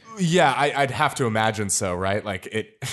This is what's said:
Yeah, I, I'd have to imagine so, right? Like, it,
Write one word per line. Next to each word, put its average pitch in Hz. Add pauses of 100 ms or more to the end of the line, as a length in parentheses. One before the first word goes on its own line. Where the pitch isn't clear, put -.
(200)
Yeah, 165
I, 143
I'd 135
have 147
to 135
imagine 110
so, 95
right? 95
Like, 98
it, - (120)